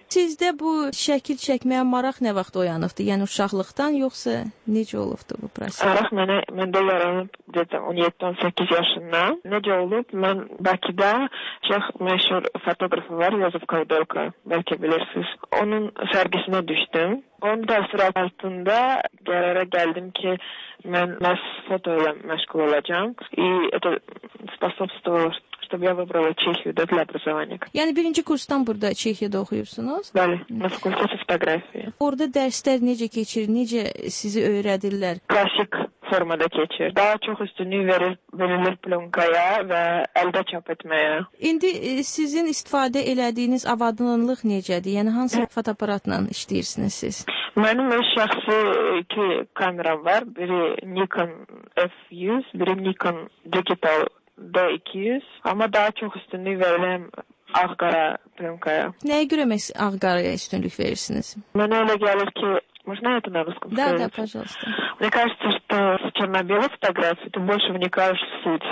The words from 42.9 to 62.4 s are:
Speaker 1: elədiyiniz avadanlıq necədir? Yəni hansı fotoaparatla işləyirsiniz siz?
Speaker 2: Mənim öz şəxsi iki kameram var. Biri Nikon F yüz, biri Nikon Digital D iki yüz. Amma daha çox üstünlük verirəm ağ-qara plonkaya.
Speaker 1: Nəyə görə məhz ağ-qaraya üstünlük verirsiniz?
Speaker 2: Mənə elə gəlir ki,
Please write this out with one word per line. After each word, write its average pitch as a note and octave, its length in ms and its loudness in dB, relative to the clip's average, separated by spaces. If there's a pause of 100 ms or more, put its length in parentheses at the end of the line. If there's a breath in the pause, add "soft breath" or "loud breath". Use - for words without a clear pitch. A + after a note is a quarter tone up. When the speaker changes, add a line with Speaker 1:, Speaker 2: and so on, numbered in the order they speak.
Speaker 1:
elədiyiniz B3 680 0
avadanlıq A#3+ 760 0
necədir? F#3+ 560 0
Yəni G#3+ 160 2
hansı A#3+ 340 0
fotoaparatla G#3 720 -2 (160)
işləyirsiniz - 580 -4
siz? - 320 -6 (300 loud breath)
Speaker 2:
Mənim A#3 400 2
öz A#3+ 120 2 (100)
şəxsi G#3+ 400 2 (420)
iki F3+ 540 -2
kameram E3+ 520 -2
var. G#3 180 4 (120)
Biri F3+ 600 -2
Nikon F#3 360 -2 (440)
F F3+ 180 0 (160)
yüz, G3+ 440 -2
biri F#3 300 0
Nikon F3 460 -2 (160)
Digital E3 600 2 (320)
D F3+ 360 2
iki - 240 -8
yüz. A#3+ 260 0 (200)
Amma G3+ 300 0
daha G#3+ 180 4
çox G#3+ 240 -8
üstünlük F#3 460 -4
verirəm F3+ 420 2 (500)
ağ-qara E3+ 640 2 (200)
plonkaya. E3 560 -2 (100)
Speaker 1:
Nəyə D4 280 2
görə D4+ 200 2
məhz G#3 240 -2
ağ-qaraya F#3 580 0
üstünlük F3+ 460 -4
verirsiniz? - 560 -4 (200)
Speaker 2:
Mənə G#3+ 300 2
elə G#3+ 140 4
gəlir G3+ 400 2
ki, G3+ 100 0 (360)